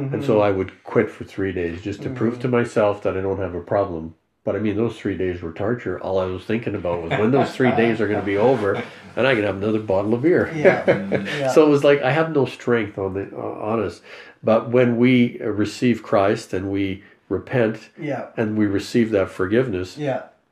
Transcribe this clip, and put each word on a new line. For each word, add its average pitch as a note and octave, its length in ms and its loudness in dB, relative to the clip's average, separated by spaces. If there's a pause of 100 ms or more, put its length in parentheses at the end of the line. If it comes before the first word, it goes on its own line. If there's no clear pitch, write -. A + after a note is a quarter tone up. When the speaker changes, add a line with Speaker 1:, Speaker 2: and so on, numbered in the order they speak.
Speaker 1:
And C3+ 220 -4
so B2 120 2
Speaker 2:
Mm-hmm. G#2 80 6
Speaker 1:
I G#2 80 4
would F#2+ 320 -4
quit G#2+ 260 0
for - 140 -14
three G2 280 -4
days E2+ 300 -4
just G2+ 220 -8
to C3 60 -6
prove A#2+ 240 -2
Speaker 2:
Mm-hmm. - 100 -10
Speaker 1:
to C3+ 60 -2
myself A2+ 540 0
that F#2 140 -2
I F#2+ 40 -4
don't G2 180 -2
have F2+ 160 -6
a F2 60 -8
problem. E2+ 540 -2 (280)
But G2+ 120 -4
I G2 40 -4
mean, G#2 180 -2
those A#2 200 -2
three G2 200 -4
days F2+ 240 -4
were E2 100 -10
torture. G#2 480 -6
All F#2+ 200 -2
I F#2 60 0
was F#2 200 -6
thinking A2 300 -4
about F2 280 -4
was E2 80 -8
when A2 200 0
those C3 200 2
three B2 240 2
days A2+ 260 2
are G#2 60 0
gonna G2+ 160 -2
be G2 140 -2
over G#2+ 440 2 (340)
and A#2+ 120 2
I C3+ 80 2
can G#2 80 0
have G2 140 -2
another G#2+ 220 -2
bottle G#2 340 0
of A#2+ 80 0
beer. C#3 340 2
Speaker 2:
Yeah. D3+ 300 2
Speaker 3:
Mm-hmm. - 400 0 (160)
Speaker 2:
Yeah. C3 100 0
Speaker 1:
<laughs> - 20 0
So D#3 120 8
it D3+ 40 6
was C#3+ 140 4
like, C#3+ 180 6
I C3 100 2
have D#3+ 220 0
no C#3 120 2
strength A#2 520 -2
on G2 160 -4
the, G2 220 -6
uh, A2 240 -8 (120)
on A2+ 120 0
us. - 180 -8 (420)
But A#2 260 2
when A#2+ 280 4
we, B2 440 4
uh, A#2+ 80 -6
receive G#2 520 0
Christ G#2+ 520 0
and G2 180 -4
we G2 320 -4 (260)
repent A2 600 -2 (100)
Speaker 2:
Yeah. C#3+ 280 -6 (100)
Speaker 1:
and G#2+ 200 -2
we G#2+ 100 4
receive A2 440 0
that F#2+ 180 2
forgiveness, F#2+ 680 -2
Speaker 2:
Yeah. C#3 240 -4 (300)